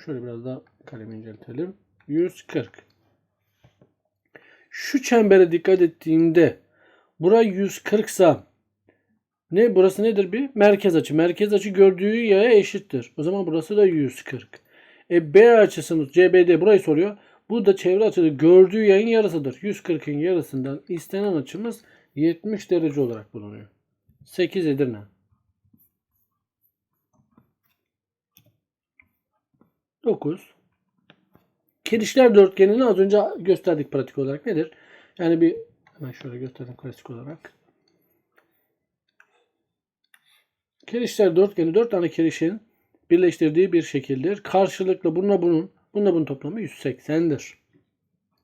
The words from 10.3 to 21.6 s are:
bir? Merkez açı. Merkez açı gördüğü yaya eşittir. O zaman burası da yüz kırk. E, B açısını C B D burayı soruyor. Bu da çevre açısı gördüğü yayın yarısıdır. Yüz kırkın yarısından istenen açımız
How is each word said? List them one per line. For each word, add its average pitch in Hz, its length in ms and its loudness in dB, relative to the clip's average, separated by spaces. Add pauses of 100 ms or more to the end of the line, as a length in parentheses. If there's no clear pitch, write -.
bir? 269 220 -6
Merkez 202 420 4
açı. 147 180 -2
Merkez 175 380 0
açı 202 180 -2
gördüğü 196 460 2
yaya 226 360 2
eşittir. 185 640 -2
O 156 60 -8
zaman 185 240 -4
burası 165 300 -6
da 208 100 6
yüz 151 360 -4
kırk. - 380 -16 (500)
E, 160 240 -2
B 226 240 8
açısını 160 540 0
C 180 200 4
B 180 160 4
D 165 120 2
burayı 196 200 4
soruyor. 175 360 -2 (340)
Bu 214 160 -4
da 190 100 4
çevre 190 280 0
açısı 175 240 0
gördüğü 180 560 4
yayın 202 220 4
yarısıdır. 170 560 -2
Yüz 202 200 -8
kırkın 151 360 -6
yarısından 147 720 -6
istenen 196 460 -6
açımız 208 460 -8 (340)